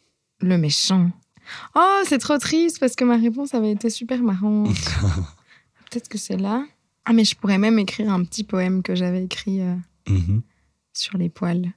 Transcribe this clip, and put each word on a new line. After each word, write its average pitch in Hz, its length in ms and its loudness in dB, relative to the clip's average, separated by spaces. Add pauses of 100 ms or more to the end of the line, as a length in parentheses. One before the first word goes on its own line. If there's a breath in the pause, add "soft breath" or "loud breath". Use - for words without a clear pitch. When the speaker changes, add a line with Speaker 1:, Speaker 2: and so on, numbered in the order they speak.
(420)
Speaker 1:
le 185 160 2
méchant. 175 520 2 (640 loud breath)
Oh, 392 300 4
c'est 285 120 2
trop 294 220 0
triste 320 400 0
parce 254 160 0
que 254 100 0
ma 240 120 4
réponse 240 360 0
avait 220 180 0
été 208 200 -2
super 247 320 -6
marrante. 208 440 0
Speaker 2:
<laughs> - 1200 -4
Speaker 1:
Peut-être - 200 -10
que - 80 -8
c'est 196 200 -8
là. 214 280 -2 (400)
Ah, 233 80 2
mais 226 100 6
je 202 120 2
pourrais 196 240 0
même 220 200 4
écrire 208 320 -2
un 180 140 2
petit 214 180 -8
poème 185 380 -2
que 180 140 -4
j'avais 180 280 -2
écrit, 190 380 -4
euh, 180 140 -2 (340)
Speaker 2:
Mhm. 98 320 2 (500)
Speaker 1:
sur - 280 -6
les 175 100 -2
poils. 175 480 -4